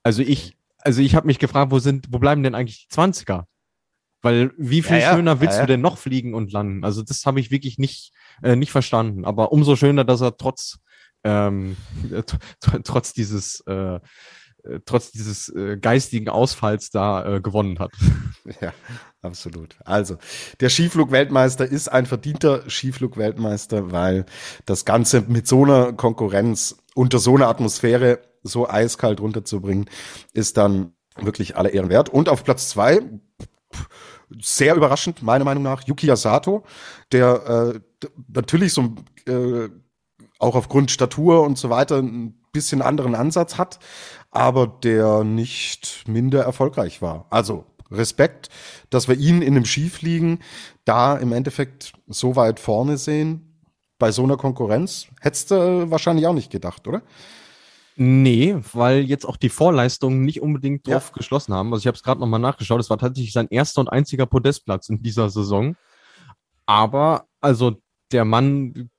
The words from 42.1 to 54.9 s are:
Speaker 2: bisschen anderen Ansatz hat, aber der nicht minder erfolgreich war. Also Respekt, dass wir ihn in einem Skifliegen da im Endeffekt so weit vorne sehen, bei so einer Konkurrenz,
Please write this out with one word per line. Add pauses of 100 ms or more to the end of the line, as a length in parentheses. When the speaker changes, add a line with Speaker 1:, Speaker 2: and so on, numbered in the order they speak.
Speaker 2:
bisschen
anderen
Ansatz
hat, (520)
aber
der
nicht
minder
erfolgreich
war.
Also (240)
Respekt, (400)
dass
wir
ihn
in
einem
Skifliegen (440)
da
im
Endeffekt (120)
so
weit
vorne
sehen, (360)
bei
so
einer
Konkurrenz, (140)